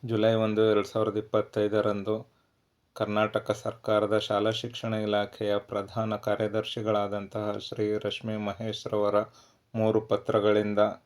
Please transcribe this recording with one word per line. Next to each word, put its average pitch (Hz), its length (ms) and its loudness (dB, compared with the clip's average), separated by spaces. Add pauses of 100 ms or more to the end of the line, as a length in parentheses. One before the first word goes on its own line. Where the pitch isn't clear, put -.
ಜುಲೈ 113 320 2
ಒಂದು, 110 360 2
ಎರಡು 104 180 2
ಸಾವಿರದ 107 280 0
ಇಪ್ಪತ್ತೈದರಂದು 104 960 0 (840)
ಕರ್ನಾಟಕ 107 540 0
ಸರ್ಕಾರದ 107 680 0
ಶಾಲಾ 104 320 0
ಶಿಕ್ಷಣ 113 440 -6
ಇಲಾಖೆಯ 104 640 -2
ಪ್ರಧಾನ 104 580 -4
ಕಾರ್ಯದರ್ಶಿಗಳಾದಂತಹ 104 1400 -2
ಶ್ರೀ 107 400 -4
ರಶ್ಮಿ 107 380 -6
ಮಹೇಶ್ 107 500 -6
ರವರ 104 300 2 (580)
ಮೂರು 110 260 4
ಪತ್ರಗಳಿಂದ 104 800 2 (280)